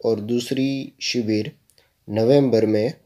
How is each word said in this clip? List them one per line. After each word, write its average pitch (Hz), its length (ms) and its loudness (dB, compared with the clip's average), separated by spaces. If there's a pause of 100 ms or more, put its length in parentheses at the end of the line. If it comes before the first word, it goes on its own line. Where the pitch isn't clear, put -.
और 113 140 0
दूसरी 131 800 -4
शिविर 107 500 -2 (580)
नवंबर 113 560 4
में 107 280 0 (120)